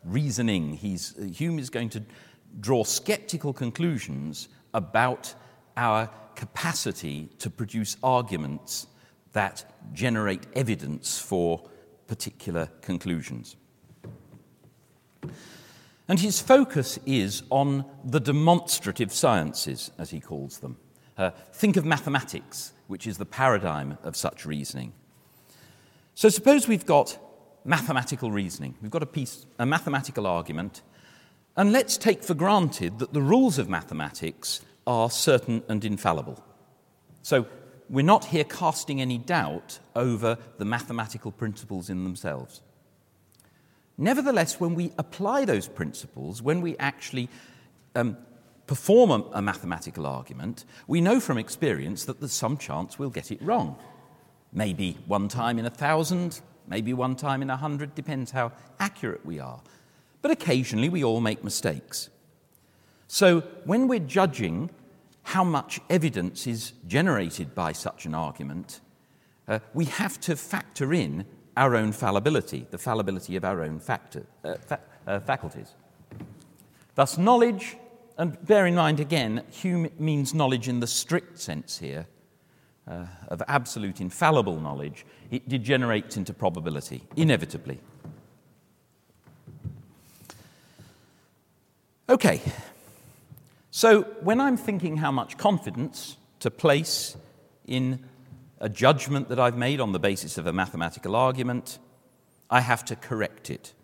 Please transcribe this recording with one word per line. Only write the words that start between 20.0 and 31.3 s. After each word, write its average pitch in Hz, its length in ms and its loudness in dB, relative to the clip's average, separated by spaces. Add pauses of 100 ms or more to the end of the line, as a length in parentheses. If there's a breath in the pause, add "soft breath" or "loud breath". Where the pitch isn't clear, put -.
he 80 80 -10
calls 69 400 -12
them. 65 180 -12 (400 soft breath)
Uh, 92 140 0 (220 loud breath)
think 208 240 2
of 160 80 4
mathematics, - 880 -2 (160)
which 95 180 -10
is 92 120 -6
the 95 80 -8
paradigm 87 760 0
of 82 140 -10
such - 280 -4
reasoning. 69 480 -8 (1200 soft breath)
So 220 140 6
suppose 262 380 6
we've 214 200 2
got 147 300 4 (480)
mathematical 131 680 0
reasoning. 87 500 -4
We've 104 100 -10
got 160 120 -2
a 143 40 -4
piece, - 400 -8 (120)
a 120 80 0
mathematical 135 600 -2
argument, 85 560 -4 (720 soft breath)